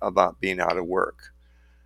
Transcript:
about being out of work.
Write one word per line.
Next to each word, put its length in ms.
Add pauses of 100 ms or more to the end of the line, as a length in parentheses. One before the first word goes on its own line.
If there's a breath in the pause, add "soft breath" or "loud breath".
about 380
being 200
out 180
of 80
work. 480 (520)